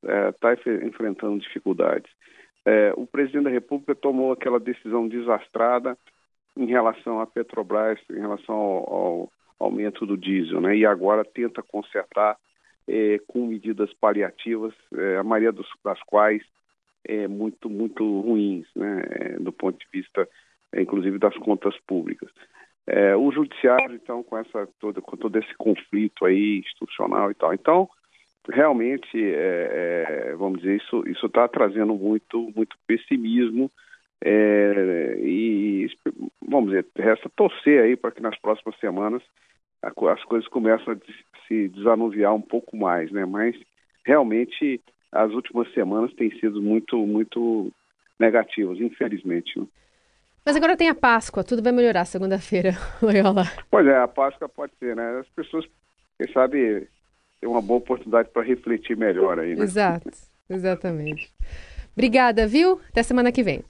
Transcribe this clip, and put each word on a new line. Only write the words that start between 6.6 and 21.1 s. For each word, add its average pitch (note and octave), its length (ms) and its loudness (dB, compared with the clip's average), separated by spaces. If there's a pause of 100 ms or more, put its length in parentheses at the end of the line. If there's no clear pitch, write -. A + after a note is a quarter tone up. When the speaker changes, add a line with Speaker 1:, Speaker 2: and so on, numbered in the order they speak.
Speaker 1:
relação A2+ 540 0
à A2 60 -4
Petrobras, A2 760 -4 (120)
em - 80 -8
relação G#2 360 -8
ao, G2+ 380 -4
ao F2 380 -4 (280)
aumento G2+ 460 -4
do G2+ 100 -2
diesel, F2 460 -2
né? G2 160 2
E G#2+ 80 6
agora G2+ 400 2
tenta A#2 380 -8
consertar, G#2 760 -4 (500)
é, G#2 400 0
com B2 200 -4
medidas G#2+ 460 -6
paliativas, A2 800 -2 (220)
é, F#2+ 220 -2
a G2 60 -2
maioria A2 280 2
dos, F#2+ 160 -10 (160)
das G2+ 200 -6
quais G#2+ 400 2 (600)
é G#2+ 240 -6
muito, G#2 420 -8
muito G#2+ 340 -6 (180)
ruins, G2+ 540 0
né? G2+ 340 -4
É, - 300 -8
do - 120 -6
ponto - 280 -4
de - 120 -20
vista, F#2+ 360 -4 (440)
é, - 100 -2
inclusive, G2 360 -2